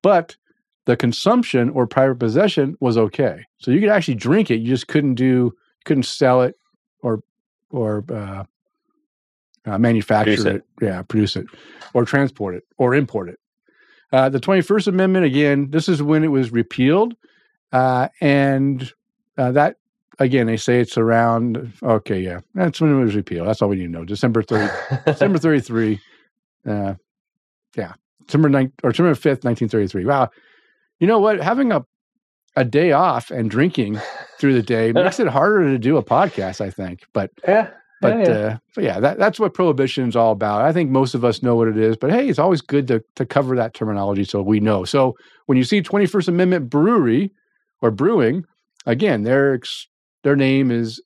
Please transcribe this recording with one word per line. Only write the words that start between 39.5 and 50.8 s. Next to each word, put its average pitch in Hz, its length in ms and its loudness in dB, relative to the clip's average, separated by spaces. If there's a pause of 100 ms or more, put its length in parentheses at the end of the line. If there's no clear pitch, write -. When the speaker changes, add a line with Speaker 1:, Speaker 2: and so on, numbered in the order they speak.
Speaker 1:
prohibition 143 520 0
is 117 80 -4
all 113 160 4
about. 104 300 -2
I 147 100 2
think 160 200 0
most 131 240 0
of 120 100 -2
us 113 160 0
know 123 140 2
what 117 120 2
it 107 100 -2
is, 110 200 2
but 135 140 -2
hey, 254 180 0
it's 170 100 0
always 165 220 2
good 143 280 -2
to, 113 140 0 (120)
to 127 100 -4
cover 131 300 0
that 113 180 -2
terminology 101 500 -4
so 101 200 -4
we 107 160 2
know. 104 260 0
So 131 320 0 (300)
when 131 100 2
you 127 60 2
see 196 180 0
twenty-first 190 460 0
Amendment 180 420 0
Brewery 160 640 2 (500)
or 120 100 2
Brewing, 147 540 0 (400)
again, 120 380 0
their 135 320 2
ex-, - 320 -12 (360)
their 143 140 2
name 135 340 2
is 117 340 -4